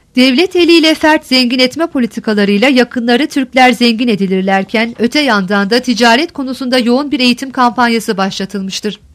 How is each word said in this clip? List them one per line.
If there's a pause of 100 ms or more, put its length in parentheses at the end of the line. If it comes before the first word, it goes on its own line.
(160)
devlet
eliyle
fert
zengin
etme
politikalarıyla
yakınları
Türkler
zengin
edilirlerken
öte
yandan
da
ticaret
konusunda
yoğun
bir
eğitim
kampanyası
başlatılmıştır. (140)